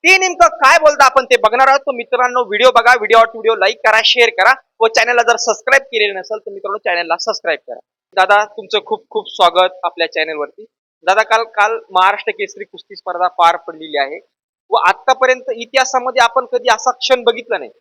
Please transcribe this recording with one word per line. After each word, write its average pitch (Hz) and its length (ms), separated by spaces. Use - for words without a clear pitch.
ते 381 140
नेमकं 359 380
काय 302 220
बोलता 294 260
आपण 262 200
ते 247 180
बघणार 240 260
आहोत. 277 120
तर 277 120
मित्रांनो, 247 520
व्हिडिओ 208 260
बघा, 233 240
व्हिडिओ 220 240
आवडतो, 226 200
व्हिडिओ 220 160
लाईक 208 300
करा, 220 200
शेअर 233 260
करा 208 220
व 226 60
चॅनलला 233 360
जर 233 140
सबस्क्राईब 262 460
केलेलं 208 360
नसेल 214 200
तर 214 120
मित्रांनो, 240 280
चॅनलला 170 380
सबस्क्राईब 170 420
करा. 120 100
दादा, 202 300
तुमचं 208 400
खूप - 240
खूप - 180
स्वागत 185 540
आपल्या 170 300
चॅनलवरती. 156 520
दादा, 196 180
काल, 220 220
काल 220 240
महाराष्ट्र 190 420
केसरी 202 320
कुस्ती - 320
स्पर्धा 175 320
पार 170 180
पडलेली 160 420
आहे 139 200
व 226 180
आतापर्यंत 254 640
इतिहासामध्ये 247 720
आपण 247 300
कधी 240 160
असा 226 220
क्षण 247 340
बघितला 233 340
नाही. 123 120